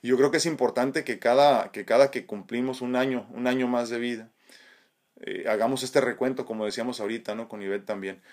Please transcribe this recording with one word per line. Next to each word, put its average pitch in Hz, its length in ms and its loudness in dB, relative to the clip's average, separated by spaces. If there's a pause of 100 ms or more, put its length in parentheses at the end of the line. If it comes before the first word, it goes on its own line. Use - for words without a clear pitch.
Y 120 80 -6
yo 127 80 6
creo 139 140 6
que 160 60 2
es 147 80 2
importante 135 580 0
que 117 160 -6
cada, 123 520 4
que 104 140 -10
cada 135 260 6
que 120 140 -8
cumplimos 120 560 -4
un 123 140 -4
año, 123 360 -2
un 120 160 -4
año 127 200 0
más 120 220 0
de 120 100 -4
vida, 117 300 -6 (920)
eh, 92 280 -8
hagamos 120 340 0
este 131 160 2
recuento, 127 460 0
como 110 200 -6
decíamos 117 340 -6
ahorita, 107 360 -6
¿no? 113 120 -10
Con 107 140 -12
Ivette 98 240 -4
también. 95 360 -8 (120)